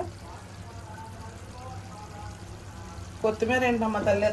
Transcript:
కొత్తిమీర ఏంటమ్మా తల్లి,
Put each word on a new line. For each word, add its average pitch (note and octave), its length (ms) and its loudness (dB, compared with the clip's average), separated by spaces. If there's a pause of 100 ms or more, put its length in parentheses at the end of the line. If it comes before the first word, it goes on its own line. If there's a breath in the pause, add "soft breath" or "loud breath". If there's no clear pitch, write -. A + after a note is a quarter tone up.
(3250)
కొత్తిమీర A3+ 480 4
ఏంటమ్మా A3 380 4
తల్లి, G#3 260 8